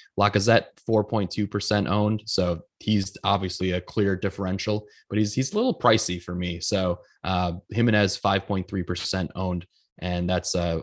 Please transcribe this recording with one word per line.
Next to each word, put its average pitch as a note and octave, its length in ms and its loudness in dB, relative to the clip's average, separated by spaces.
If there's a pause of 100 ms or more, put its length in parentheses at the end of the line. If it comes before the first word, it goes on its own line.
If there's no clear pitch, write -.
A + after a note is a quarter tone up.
(200)
Lacazette, G2+ 460 4 (200)
four A2 180 4
point G2+ 260 -2
two G#2 160 -2
percent G#2 420 0
owned, G#2+ 380 0
so F2 360 -2 (180)
he's G#2 440 0
obviously F#2+ 480 0
a F2+ 100 0
clear G2 340 0
differential, G2 720 -4 (200)
but G#2 120 -2
he's, G#2+ 140 0
he's C3 200 -4
a - 20 -4
little A#3+ 220 0
pricey - 440 2
for - 120 -8
me. F2 260 -4
So, F#2 400 0 (240)
uh, F2+ 300 0 (160)
Jimenez, G#2 480 2
five G2 300 0
point F#2+ 200 -2
three G2 140 -4
percent F2 540 -4
owned, F2+ 320 -4 (320)
and F2 280 -2
that's, F2+ 280 -2
uh, E2+ 260 0